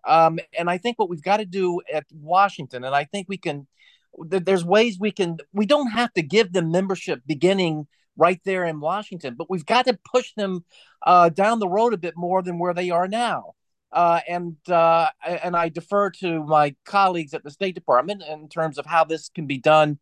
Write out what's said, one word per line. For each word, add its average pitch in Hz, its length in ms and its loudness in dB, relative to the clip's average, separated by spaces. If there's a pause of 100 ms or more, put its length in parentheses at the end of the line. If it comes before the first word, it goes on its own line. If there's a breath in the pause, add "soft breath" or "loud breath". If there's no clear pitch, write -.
Um, 165 320 4 (180)
and 175 140 -2
I 180 80 -2
think 240 200 -6
what 190 120 -2
we've 165 120 -8
gotta 208 220 0
do 180 360 -2 (120)
at 151 200 -4
Washington, 156 720 -2
and 135 100 -2
I 143 100 0
think 196 240 -10
we 196 100 -8
can, 143 280 -8 (640 soft breath)
th-, 185 140 -2
there's 185 200 2
ways 180 340 2
we 202 120 0
can, 170 280 -2 (140)
we 202 140 0
don't 277 240 2
have 233 240 -2
to 175 80 0
give 175 300 0
them 170 180 0
membership 180 560 -2
beginning 160 600 0 (300)
right 170 280 2
there 185 200 -2
in 156 160 -6
Washington, 165 560 -8
but 165 140 -12
we've 175 160 -6
got 247 200 2
to 233 120 0 (120)
push 247 260 -2
them, 190 280 -6 (400 soft breath)
uh, 175 240 6
down 202 300 0
the 202 100 -2
road 226 240 2
a 196 60 -4
bit 160 180 -10
more 175 240 -2
than 180 180 -6
where 180 140 -2
they 180 160 -4
are 175 200 0
now. 190 440 -4 (400)
Uh, 170 340 2
and, 170 300 -6 (140)
uh, 165 380 4 (140)
a-, 165 220 -6
and 175 100 -4
I 170 140 0
defer 196 400 -2 (120)
to 165 240 -4
my 147 320 2 (100)
colleagues 180 480 0
at 151 100 -12
the 147 60 -16
State 185 240 -6
Department 165 480 0
in 151 260 -12
terms 156 300 -4
of 143 80 -10
how 160 180 2
this 156 240 -4
can 160 180 -10
be 139 120 -6
done, 151 440 4